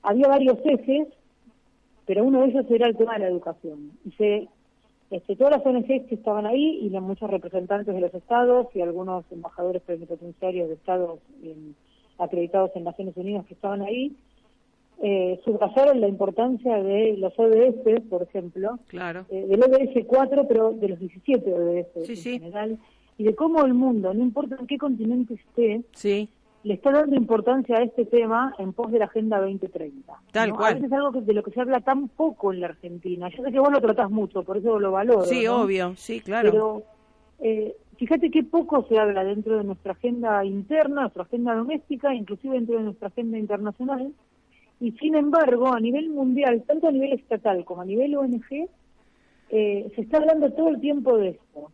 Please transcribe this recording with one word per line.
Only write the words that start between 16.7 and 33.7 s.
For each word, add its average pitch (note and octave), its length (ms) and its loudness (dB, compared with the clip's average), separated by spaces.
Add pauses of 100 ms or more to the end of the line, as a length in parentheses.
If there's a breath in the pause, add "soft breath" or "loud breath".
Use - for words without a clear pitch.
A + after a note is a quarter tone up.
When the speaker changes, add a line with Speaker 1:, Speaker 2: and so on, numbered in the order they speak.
Speaker 1:
de G#3 340 2
los F#3+ 220 -4
O A3+ 100 4
D A3+ 200 6
S, A3+ 420 2
por F3+ 140 -2
ejemplo, F#3+ 640 -8
Speaker 2:
Claro. F3+ 420 -10
Speaker 1:
eh, G3 180 -6
del G3+ 140 4
O B3+ 60 8
D C4+ 160 6
S B3 240 0
cuatro, C4+ 400 4
pero A3 240 4
de G#3+ 180 -2
los E3+ 100 -6
diecisiete F#3+ 540 -2
O E3+ 60 0
D F3 220 0
S - 260 -10
Speaker 2:
Sí, A#3+ 60 -12
Speaker 1:
en G#3 40 -10
Speaker 2:
sí. A#3+ 220 -8
Speaker 1:
general, G#3 400 -8 (400 soft breath)
y G#3+ 40 -2
de G#3+ 120 4
cómo D#4+ 280 2
el B3+ 120 4
mundo, A3 400 2
no A#3 80 0
importa B3+ 360 -2
en B3 60 -10
qué C#4+ 140 -6
continente A#3+ 560 -2
esté, A#3 560 -2
Speaker 2:
Sí. G3+ 360 -4 (360)
Speaker 1:
le G#3 100 -2
está C#4 180 2
dando C#4+ 240 4
importancia A#3 600 2
a A#3+ 60 4
este A#3 220 -2
tema A#3 520 2
en F#3+ 160 -6
pos A#3 180 -6
de A#3 60 2
la G#3 80 4
Agenda G#3+ 340 -2
veinte G3 300 -4
treinta, D3 460 -14 (160)
Speaker 2:
Tal A3 180 0
Speaker 1:
¿no? G#3+ 60 -4
Speaker 2:
cual. - 160 2
Speaker 1:
A - 20 0
veces C4 140 -4
es A#3+ 60 0
algo C#4 180 0
que, B3 100 -4
de G#3 140 2
lo G#3 80 -2
que G#3 80 -10
se B3 100 -4
habla B3+ 200 0
tan C4+ 260 0
poco A3 440 -2
en F#3 100 -6
la E3+ 80 -6
Argentina. F3 600 -10
Yo B3 140 -12
sé C4+ 80 -4
que C4 80 2
vos C#4 120 6